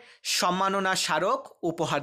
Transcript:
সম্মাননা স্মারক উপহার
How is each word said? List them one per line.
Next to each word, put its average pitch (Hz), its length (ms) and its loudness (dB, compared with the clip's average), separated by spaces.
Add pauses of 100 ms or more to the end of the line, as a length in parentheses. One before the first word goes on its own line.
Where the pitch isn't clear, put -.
(380)
সম্মাননা 190 580 2
স্মারক 185 440 0 (220)
উপহার 160 400 -2